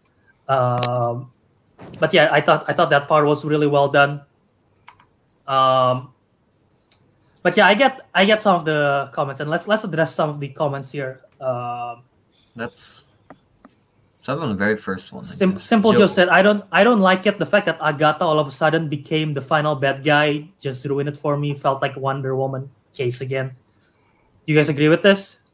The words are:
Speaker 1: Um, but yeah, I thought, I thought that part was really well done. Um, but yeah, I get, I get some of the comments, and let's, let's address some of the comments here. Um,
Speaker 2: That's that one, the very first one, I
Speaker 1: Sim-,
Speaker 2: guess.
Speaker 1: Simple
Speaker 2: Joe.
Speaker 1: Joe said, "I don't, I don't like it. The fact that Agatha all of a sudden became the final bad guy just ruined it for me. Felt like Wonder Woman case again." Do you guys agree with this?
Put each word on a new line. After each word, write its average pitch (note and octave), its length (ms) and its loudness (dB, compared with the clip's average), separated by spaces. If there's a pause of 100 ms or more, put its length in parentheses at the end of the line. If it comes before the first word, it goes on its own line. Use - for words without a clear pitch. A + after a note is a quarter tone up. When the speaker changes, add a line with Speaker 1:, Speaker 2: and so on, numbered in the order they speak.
(480)
Speaker 1:
Um, B2 840 -2 (680)
but D#3 140 0
yeah, D#3+ 180 6
I D3 100 4
thought, D3+ 260 2
I D3+ 60 -2
thought E3+ 160 0
that C#3+ 180 2
part D3+ 180 4
was D3 200 0
really D3+ 220 0
well C#3+ 220 2
done. C#3+ 320 2 (1300)
Um, C3 680 2 (1300)
but F3 140 2
yeah, G3+ 100 6
I G3+ 80 6
get, B3+ 400 0
I F#3 100 4
get G#3+ 160 2
some G3 140 4
of E3+ 100 -2
the C#3+ 480 0
comments, C#3 280 -6
and D3+ 100 -6
let's, E3+ 160 -4
let's G#3+ 160 0
address D#3 320 -2
some D#3 160 0
of D3 80 -10
the C#3+ 100 -8
comments C#3 420 -6
here. C3+ 280 -10 (200)
Um, A#2+ 640 -8 (540)
Speaker 2:
That's - 460 -10 (1200)
that C3+ 140 -6
one, D#3 100 -4
the G#2 60 -4
very F#2 220 0
first - 340 -10
one, - 120 -16
I - 40 -12
Speaker 1:
Sim-, F#3+ 320 0
Speaker 2:
guess. - 80 -12
Speaker 1:
Simple A3 240 4
Speaker 2:
Joe. A#3 80 4
Speaker 1:
Joe G3+ 80 8
said, F3+ 220 2
"I F3 120 6
don't, G#3 300 2
I F3 120 4
don't A3+ 180 4
like F#3+ 260 2
it. G3+ 120 0
The D#3+ 60 -2
fact G3+ 220 0
that D#3+ 160 -2
Agatha D3+ 400 0
all D#3 160 2
of D3 80 0
a C#3 80 -10
sudden D#3+ 320 0
became D3+ 460 -4
the C#3 80 -6
final D3+ 340 -2
bad C3+ 280 -2
guy D3 440 2 (120)
just C3 260 -8
ruined C#3 240 -4
it D3 80 -10
for D3 180 -2
me. D3 180 -4
Felt C#3 280 -2
like C3+ 160 -4
Wonder C3+ 380 -4
Woman C3+ 340 -6 (240)
case B2 260 -4
again." C3 320 -6 (920)
Do D#3 80 -2
you - 60 4
guys D3+ 100 2
agree D3 180 2
with E3+ 160 4
this? G3 380 0 (120)